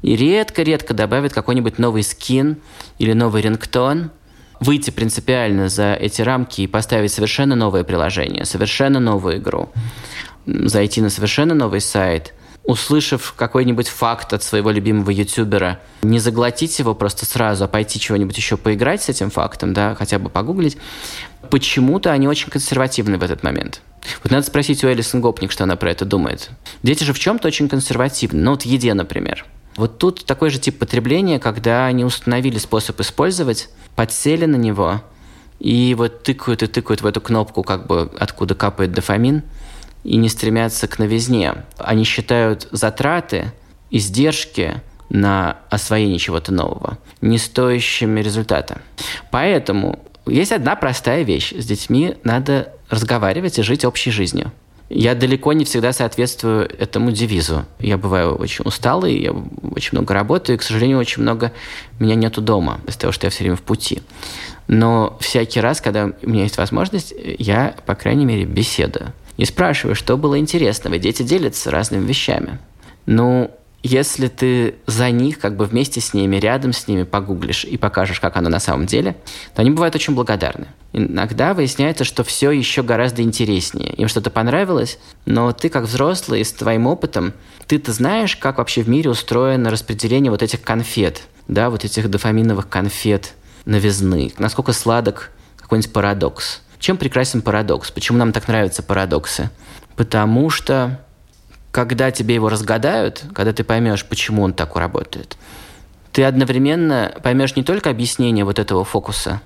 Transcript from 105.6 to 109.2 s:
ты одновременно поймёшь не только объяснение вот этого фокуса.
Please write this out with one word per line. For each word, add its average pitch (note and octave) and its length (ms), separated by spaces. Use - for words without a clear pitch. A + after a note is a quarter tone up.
ты C3 120
одновременно C3+ 880
поймёшь C3 340
не C3 80
только F3+ 260
объяснение A#2 540
вот G2 140
этого G2 260
фокуса. - 600